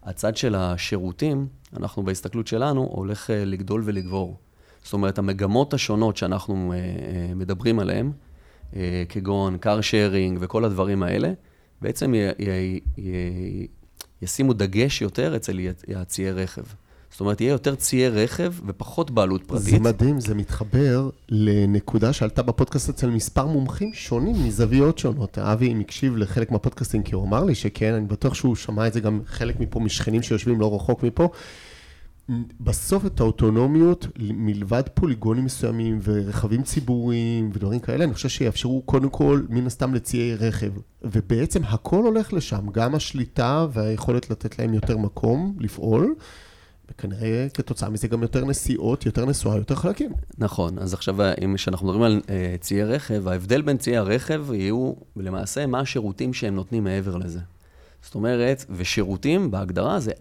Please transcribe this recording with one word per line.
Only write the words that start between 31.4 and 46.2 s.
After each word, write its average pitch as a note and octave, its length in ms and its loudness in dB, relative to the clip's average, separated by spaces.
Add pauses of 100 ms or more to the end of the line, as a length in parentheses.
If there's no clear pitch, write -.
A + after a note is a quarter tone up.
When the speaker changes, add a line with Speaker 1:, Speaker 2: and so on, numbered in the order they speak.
Speaker 2:
בסוף F#3+ 460 0
את - 140 -2
האוטונומיות, B2+ 880 4 (120)
מלבד G#2+ 640 0 (120)
פוליגונים A#2+ 500 2
מסוימים A2+ 580 0
ורכבים G#2 600 0
ציבוריים A#2 880 0
ודברים G#2 280 0
כאלה, C3 240 0
אני C#3 100 2
חושב - 140 -4
שיאפשרו B2+ 540 0
קודם C3+ 280 2
כל, C#3+ 380 4
מן B2 180 0
הסתם, B2+ 280 -2
לציי A#2+ 400 -2
רכב. G2+ 380 -2 (300)
ובעצם A#2 600 0
הכל A#2 400 2
הולך A3 280 2
לשם, G#2 400 -2
גם A#2 220 2
השליטה C#3 800 0
והיכולת A2+ 580 0
לתת - 280 -6
להם A2+ 160 0
יותר A2 220 2
מקום A#2+ 640 0
לפעול, A#2 560 2 (760)